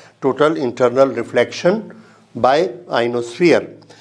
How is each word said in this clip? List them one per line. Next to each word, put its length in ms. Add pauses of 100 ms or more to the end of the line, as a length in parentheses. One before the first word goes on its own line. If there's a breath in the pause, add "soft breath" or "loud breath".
(260 loud breath)
total 320 (100)
internal 500
reflection 640 (540 loud breath)
by 220 (440)
ionosphere। 600 (400 soft breath)